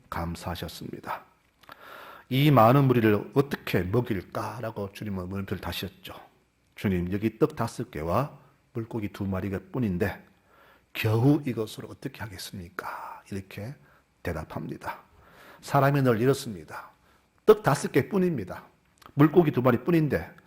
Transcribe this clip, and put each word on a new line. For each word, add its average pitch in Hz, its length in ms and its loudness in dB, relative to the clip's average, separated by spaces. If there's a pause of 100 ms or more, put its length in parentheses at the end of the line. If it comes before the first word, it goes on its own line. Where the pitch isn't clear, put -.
감사하셨습니다. - 1160 -8 (1040)
"이 139 220 4
많은 127 340 8
무리를 110 480 4
어떻게 - 480 -2
먹일까?"라고 107 1120 -4
주님은 95 360 -8
물음표를 98 320 -6
다셨죠. - 520 -10 (640)
"주님, 90 360 -2
여기 104 280 -2
떡 151 160 0
다섯 117 340 -6
개와 95 480 -2 (360)
물고기 110 380 -8
두 - 140 -8
마리가 95 340 -4 (120)
뿐인데 101 520 -2 (680)
겨우 120 520 2
이것으로 113 420 -6
어떻게 - 320 -14
하겠습니까?" - 1120 -12
이렇게 101 420 -10 (480)
대답합니다. - 800 -10 (640)
사람이 143 420 2
늘 117 180 4
이렇습니다. 120 680 -2 (540)
"떡 214 180 6
다섯 - 280 0
개뿐입니다. 139 720 0 (520)
물고기 156 360 6
두 127 100 0
마리뿐인데 127 840 2